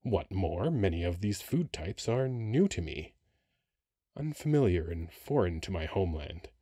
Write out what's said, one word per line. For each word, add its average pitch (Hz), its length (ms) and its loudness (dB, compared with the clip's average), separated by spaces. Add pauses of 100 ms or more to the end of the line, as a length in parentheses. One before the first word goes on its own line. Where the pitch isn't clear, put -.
What - 280 0
more, 95 400 0
many 95 320 2
of 87 180 0
these 104 200 0
food - 300 0
types - 380 -6
are 127 180 2
new 123 420 2
to - 120 -4
me, - 320 -6 (1040)
unfamiliar 143 720 2
and 82 220 -6
foreign 92 500 0
to - 100 -8
my 85 140 -2
homeland. 80 640 -2 (120)